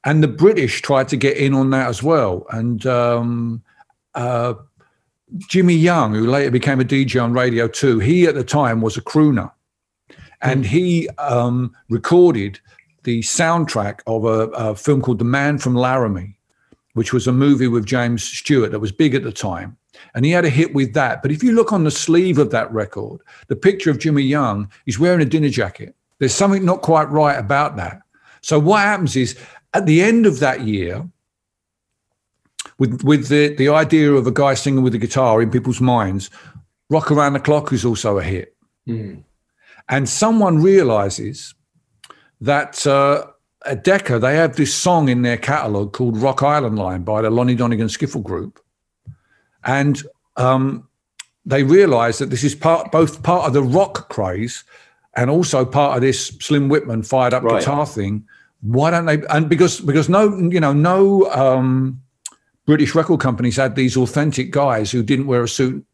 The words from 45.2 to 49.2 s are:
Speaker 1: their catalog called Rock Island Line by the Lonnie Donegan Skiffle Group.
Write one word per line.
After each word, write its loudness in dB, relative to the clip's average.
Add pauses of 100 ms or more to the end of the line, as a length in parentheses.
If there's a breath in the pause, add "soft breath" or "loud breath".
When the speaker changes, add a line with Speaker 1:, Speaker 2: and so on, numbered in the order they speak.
Speaker 1:
their 0
catalog -4
called -2
Rock 0
Island 0
Line -4
by -2
the 0
Lonnie 2
Donegan -2
Skiffle -6
Group. -10 (1040 soft breath)